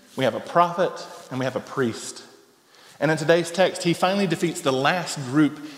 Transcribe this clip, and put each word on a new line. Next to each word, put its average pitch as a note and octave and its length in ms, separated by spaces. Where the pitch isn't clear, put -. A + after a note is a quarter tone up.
we C3 80
have A#2 100
a A2 60
prophet, E3+ 520
and B2+ 80
we B2+ 60
have B2+ 120
a G2+ 40
priest. - 640
And D3+ 100
in D#3 60
today's E3 340
text, - 320
he E3+ 120
finally G3 320
defeats E3 340
the C#3 120
last D#3 480
group, C#3 380